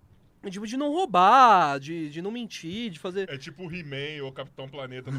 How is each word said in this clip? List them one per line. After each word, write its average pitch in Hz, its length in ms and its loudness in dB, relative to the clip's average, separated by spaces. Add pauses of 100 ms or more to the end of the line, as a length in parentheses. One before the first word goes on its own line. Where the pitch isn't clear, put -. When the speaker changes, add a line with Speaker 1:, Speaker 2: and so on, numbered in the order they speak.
(500)
Speaker 1:
Tipo, 202 160 -10
de 233 100 -8
não 294 160 -2
roubar, 202 880 6
de, 156 280 -8
de 160 140 -10
não 202 80 -6
mentir, 220 600 -10
de 156 100 -16
fazer 190 280 -6
Speaker 2:
É 139 80 -10
tipo 147 280 -14
o 165 100 -10
He-Man 147 500 -8
ou 135 80 -8
Capitão 135 360 -12
Planeta 131 420 -10
no 135 80 -4